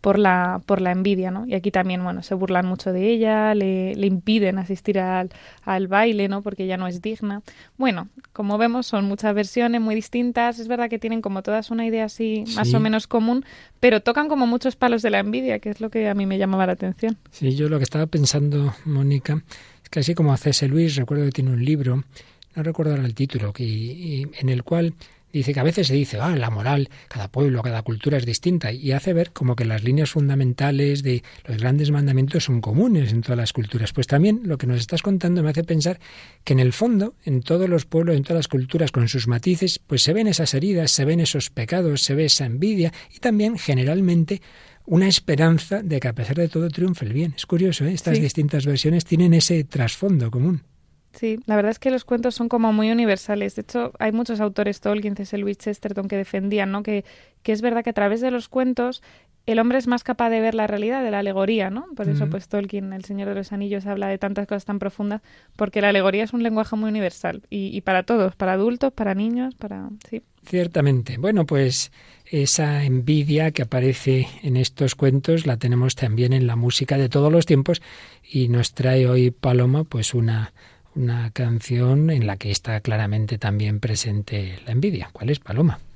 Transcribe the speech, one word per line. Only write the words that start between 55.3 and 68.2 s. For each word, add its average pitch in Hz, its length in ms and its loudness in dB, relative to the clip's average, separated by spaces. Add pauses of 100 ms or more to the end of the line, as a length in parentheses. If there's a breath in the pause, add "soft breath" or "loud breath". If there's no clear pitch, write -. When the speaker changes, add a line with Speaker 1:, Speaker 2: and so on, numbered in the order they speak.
Speaker 1:
Lewis, 202 200 -4
Chesterton, 202 500 -6
que 202 80 -4
defendían, 196 560 -2
¿no?, 202 100 -4
que, 208 220 -4 (400 loud breath)
que 226 80 0
es 214 100 -2
verdad 233 220 0
que 240 60 -2
a - 20 -6
través 208 280 0
de 254 120 -2
los 240 160 -6
cuentos 254 520 -2 (460 soft breath)
el 226 140 2
hombre 247 180 2
es 240 80 -2
más 247 160 0
capaz 233 280 0
de 226 100 2
ver 226 160 0
la 214 100 0
realidad 214 380 -2
de 220 80 -2
la 202 80 -2
alegoría, 196 500 0
¿no? 254 240 -8
Por 208 140 -4
eso, 143 160 0
Speaker 2:
Ujú. 151 80 -4
Speaker 1:
pues, 185 160 -8
Tolkien, 196 440 -6
El 190 120 -12
Señor 196 240 -6
de 196 80 -6
los 196 160 -8
Anillos, 202 340 -6
habla 196 220 -4
de 196 100 -4
tantas 202 300 -4
cosas 202 160 -6
tan 202 160 -4
profundas, 208 400 -6 (340 soft breath)
porque 208 260 -2
la 202 100 4
alegoría 196 340 2
es 214 80 -8
un 240 100 -2
lenguaje 220 320 -2
muy 220 160 -2
universal 196 580 -4
y, 196 180 -6
y 196 160 -6
para 185 200 2
todos, 196 320 2